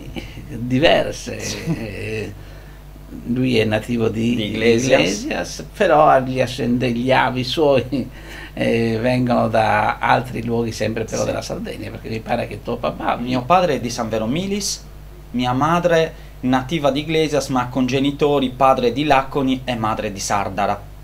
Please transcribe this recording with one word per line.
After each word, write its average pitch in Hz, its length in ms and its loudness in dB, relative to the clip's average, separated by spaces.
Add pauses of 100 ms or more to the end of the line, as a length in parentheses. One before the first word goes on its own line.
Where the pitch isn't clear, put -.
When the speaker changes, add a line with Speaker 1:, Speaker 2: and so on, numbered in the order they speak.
(500)
Speaker 1:
diverse. 120 880 0
Speaker 2:
Sì. 101 260 -6
Speaker 1:
Eh, 107 680 -6 (960)
lui 123 320 2
è 110 60 4
nativo 110 440 0
di 113 280 0
Speaker 2:
Di 107 160 0
Iglesias. 117 480 4
Speaker 1:
Iglesias, - 640 -4 (120)
però 147 440 6
gli 127 200 -2
ascende-, 123 500 0
gli 123 200 0
avi 127 320 2
suoi, 135 680 2 (440)
eh, 117 480 2
vengono 120 480 2
da 110 480 2
altri 120 480 0
luoghi, 117 260 0
sempre 113 320 -4
però 117 180 -4
Speaker 2:
Sì. 113 60 0
Speaker 1:
della 107 140 -4
Sardegna, 107 480 -8
perché 110 180 -12
mi 110 140 -6
pare 113 260 -4
che 101 160 -12
tuo 120 140 -4
papà - 400 -4
Speaker 2:
Mio 127 260 -4
padre 170 320 4
è 117 60 -4
di 117 80 -4
San 117 180 -4
Vero 110 200 -2
Milis, 196 560 -4 (480)
mia 123 200 0
madre 165 640 2 (280)
nativa 131 480 2
di 135 120 0
Iglesias, 151 480 0
ma 123 180 0
con 131 180 0
genitori, 139 640 2
padre 127 440 4
di 139 100 -2
Laconi 131 640 2
e 123 100 -2
madre 107 380 -2
di 95 60 -10
Sardara, 98 640 0 (220)